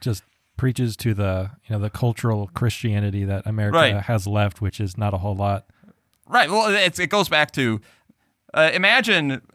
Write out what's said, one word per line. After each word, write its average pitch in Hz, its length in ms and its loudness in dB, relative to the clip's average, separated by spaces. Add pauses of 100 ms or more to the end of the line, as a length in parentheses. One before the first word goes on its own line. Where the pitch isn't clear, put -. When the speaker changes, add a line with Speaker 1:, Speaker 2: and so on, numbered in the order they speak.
Speaker 1:
just 113 220 -4 (340)
preaches 123 400 -2
to 113 160 -2
the, 98 380 -2 (180)
you 110 60 -4
know, 101 40 -2
the 104 120 -4
cultural 113 640 -2
Christianity 104 680 -2
that 98 200 -4
America 107 320 0
Speaker 2:
Right. 113 240 4
Speaker 1:
has 107 240 -2
left, 101 340 0
which 95 200 -4
is 95 180 -6
not 104 160 -2
a 95 60 -2
whole 101 160 -4
lot. 98 320 -2 (580)
Speaker 2:
Right. 226 240 2
Well, 214 260 2
it's, 185 220 2
it 175 140 -4
goes 202 180 2
back 151 220 2
to, 113 280 0 (760)
uh, 156 180 4
imagine 180 720 2 (120)